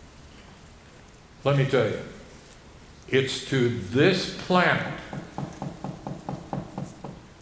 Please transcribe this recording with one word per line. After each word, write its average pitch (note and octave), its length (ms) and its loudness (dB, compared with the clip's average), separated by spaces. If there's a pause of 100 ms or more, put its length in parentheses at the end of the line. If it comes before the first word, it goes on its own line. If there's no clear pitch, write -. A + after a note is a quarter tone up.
(1400)
Let C#3+ 120 4
me C3 80 6
tell A#2+ 220 4
you, F#2+ 140 -2 (1080)
it's C3 380 2
to B2 240 4
this C3+ 720 4
planet F3 500 2 (2500)